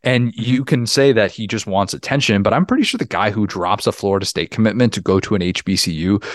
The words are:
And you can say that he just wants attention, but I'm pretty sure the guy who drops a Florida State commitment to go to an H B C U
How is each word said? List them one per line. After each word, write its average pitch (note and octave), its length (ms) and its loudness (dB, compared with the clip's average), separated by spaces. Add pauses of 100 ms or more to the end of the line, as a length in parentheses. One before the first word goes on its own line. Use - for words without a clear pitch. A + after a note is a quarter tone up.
And B2 320 0
you B2+ 280 0
can C3 220 0
say C#3 280 4
that G#2+ 200 2
he A2 140 -8
just G#2+ 200 -4
wants G2 280 -2
attention, A#2 480 0
but G2 100 2
I'm D#3 140 2
pretty C4 160 2
sure A3 160 -2
the D3 80 -4
guy G#2 240 0
who G#2 160 0
drops F#2 400 -2
a A2 60 2
Florida G2 340 -2
State - 240 -4
commitment A2 420 2
to G2+ 80 -6
go F#2+ 200 2
to - 140 -2
an G2 60 0
H F2+ 240 -2
B F#2+ 100 0
C F#2 160 0
U F2+ 300 0 (140)